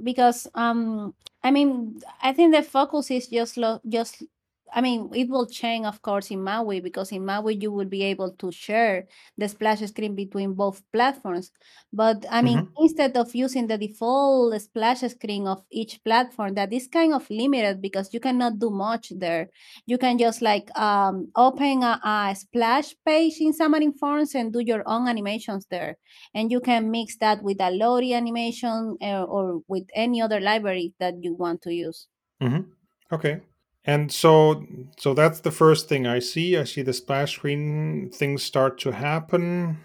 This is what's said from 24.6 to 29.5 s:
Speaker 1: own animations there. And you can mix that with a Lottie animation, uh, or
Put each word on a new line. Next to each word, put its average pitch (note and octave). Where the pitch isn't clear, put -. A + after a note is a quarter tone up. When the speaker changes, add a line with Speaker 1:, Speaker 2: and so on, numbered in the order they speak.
Speaker 1:
own A#3+
animations G#3+
there. F3
And A3
you B3
can A#3
mix A#3
that G#3+
with G3
a F#3
Lottie B3
animation, A#3
uh, G3
or F#3